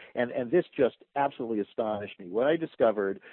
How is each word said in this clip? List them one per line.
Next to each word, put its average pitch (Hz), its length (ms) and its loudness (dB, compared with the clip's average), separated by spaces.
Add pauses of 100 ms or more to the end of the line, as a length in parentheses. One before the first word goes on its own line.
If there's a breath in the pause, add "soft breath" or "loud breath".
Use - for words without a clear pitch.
(140 loud breath)
And, 123 160 -2
and 120 200 -4
this 165 160 2 (100)
just 120 200 2 (200)
absolutely 131 440 -2
astonished 104 600 -4
me. 95 60 -16
What 107 200 0
I 160 100 4
discovered 107 640 0 (120)